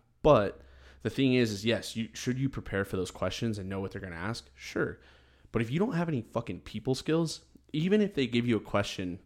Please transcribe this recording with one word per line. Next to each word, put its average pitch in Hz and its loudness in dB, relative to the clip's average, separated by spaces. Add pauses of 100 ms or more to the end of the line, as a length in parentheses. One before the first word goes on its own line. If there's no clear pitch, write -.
(240)
But 113 6 (420)
the 113 -2
thing 131 4
is, 120 4
is 101 -4
yes, 110 0
you, 110 -4
should 127 -4
you 131 0
prepare 98 -4
for - -6
those 90 -2
questions 101 -4
and 95 -8
know 98 -4
what 98 -6
they're 98 -10
gonna 85 -10
ask? 98 -6
Sure. - -4 (520)
But 110 0
if 113 -4
you 151 0
don't 208 2
have 170 0
any 135 0
fucking 110 -6
people 127 -4
skills, 160 0 (320)
even 185 4
if 202 0
they 135 2
give 117 2
you 113 4
a 101 -2
question 92 -2